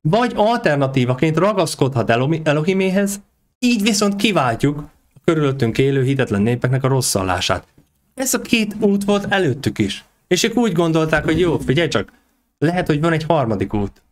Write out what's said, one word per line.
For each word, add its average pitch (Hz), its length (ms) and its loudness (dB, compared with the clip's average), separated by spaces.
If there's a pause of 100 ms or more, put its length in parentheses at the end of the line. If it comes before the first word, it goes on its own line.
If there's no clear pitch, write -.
vagy 214 360 0
alternatívaként 151 1000 0
ragaszkodhat 151 720 0
Elomi-, 135 340 0
Elohiméhez, 190 760 0 (380)
így 240 240 0
viszont 202 340 0
kiváltjuk 143 640 0 (360)
a - 100 -20
körülöttünk 135 540 0
élő 135 240 2
hitetlen 123 400 0
népeknek 123 420 0
a 131 40 2
rosszallását. 95 800 -2 (480)
Ez 262 200 -4
a - 60 -2
két 220 400 -2
út 202 240 2
volt 202 280 0
előttük 147 460 -2
is. 101 260 -4 (220)
És 180 160 0
ők 226 140 0
úgy 233 160 2
gondolták, 160 520 0
hogy 160 140 0
jó, 165 200 0
figyelj 139 300 0
csak, - 240 -4 (460)
lehet, 175 280 -2
hogy 151 140 0
van 165 120 2
egy 160 120 -2
harmadik 110 500 0
út. 101 380 -4